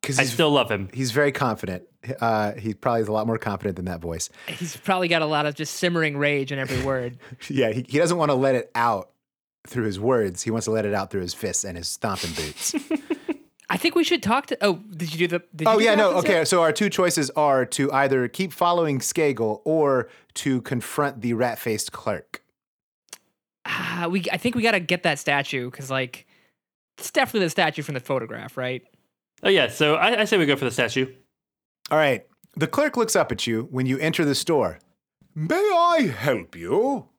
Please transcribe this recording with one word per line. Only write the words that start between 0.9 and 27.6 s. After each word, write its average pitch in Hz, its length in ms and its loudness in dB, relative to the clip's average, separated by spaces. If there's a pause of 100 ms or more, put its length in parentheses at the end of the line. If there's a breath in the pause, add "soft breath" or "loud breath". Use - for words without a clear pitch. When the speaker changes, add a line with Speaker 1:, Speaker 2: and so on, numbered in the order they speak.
Speaker 1:
he's 127 180 -4
very 143 200 4
confident. 107 520 -4 (380)
Uh, 107 320 0
he 107 200 -6
probably 117 280 0
is 104 80 0
a - 20 -2
lot 110 160 0
more 113 100 0
confident 101 380 -4
than 90 100 -8
that 87 140 -6
voice. 82 300 -8 (180 loud breath)
Speaker 3:
He's 165 300 -10
probably 185 320 0
got 170 120 2
a 156 40 0
lot 151 200 0
of 147 80 -2
just 147 220 -8
simmering 165 420 0
rage 143 340 0
in 139 80 -4
every 131 240 -4
word. 127 340 -4 (160 loud breath)
Speaker 1:
<laughs> - 160 -16
Yeah, 131 220 2
he, 123 160 -4
he 139 100 -2
doesn't 170 200 2
wanna 147 180 2
let 131 200 4
it 117 180 -4
out 117 360 0 (580)
through 120 160 -4
his 98 160 -2
words. 107 440 0
He 117 80 -4
wants 113 140 -2
to 110 60 -2
let 110 140 0
it 101 80 0
out 98 180 -2
through 98 100 -4
his 90 120 -6
fists 101 320 -4
and 87 120 -10
his 82 120 -8
stomping 95 440 -6
boots. 76 400 -6 (500)
<laughs> - 460 -12
Speaker 3:
I 180 60 0
think 339 200 -2
we 339 100 4
should 320 180 0
talk 240 240 0
to, - 140 -4
oh, 202 140 2 (200)
did 156 180 -6
you 160 60 -8
do 175 80 2
the, 170 120 -2 (140)
did 156 140 -2
you 220 60 6
Speaker 1:
Oh, 220 40 6
Speaker 3:
do 220 60 4
Speaker 1:
yeah, 226 80 6
Speaker 3:
the 202 60 6
Speaker 1:
no, 208 140 6
Speaker 3:
opposite? 180 200 2
Speaker 1:
okay, 160 140 4
so 175 160 4
our 160 100 6
two 202 180 2
choices 170 420 2
are 139 340 4
to 139 260 -2
either 135 380 2
keep 185 240 -4
following 170 480 2
Skagel 117 640 0
or 143 420 2 (280 soft breath)
to 131 260 0
confront 135 580 -4
the 117 140 -2
rat-faced 113 580 -2
clerk. - 500 -8 (1200)
Speaker 3:
Ah, 175 440 -4
we, 185 220 -2
I 180 60 -4
think 247 180 -2
we 233 60 0
gotta 214 180 4
get 175 240 -2
that 151 160 0
statue, 139 500 -2
'cause, 135 220 -12
like, 131 340 -6 (720)
it's - 140 -12
definitely 226 360 2
the - 20 0
statue 160 320 0